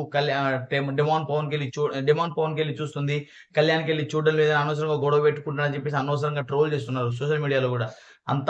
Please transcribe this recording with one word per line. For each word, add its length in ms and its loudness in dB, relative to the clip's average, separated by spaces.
కళ్యా-, 300 0
ఆ, 100 0
డెమ-, 280 -2
డెమాన్ 320 0
పవన్‌కెళ్ళి 440 -2
చూ-, 200 0
డెమాన్ 300 2
పవన్‌కెళ్ళి 420 -2
చూస్తుంది, 400 -4
కళ్యాణ్‌కెళ్ళి 520 2
చూడడం 300 2
లేదని 220 4
అనవసరంగా 400 0
గొడవ 240 2
పెట్టుకుంటానని 540 0
చెప్పేసి 220 -4
అనవసరంగా 460 -2
ట్రోల్ 280 2
చేస్తున్నారు 400 -2
సోషల్ 300 -2
మీడియాలో 280 2
కూడా. 180 -2
అంత 220 0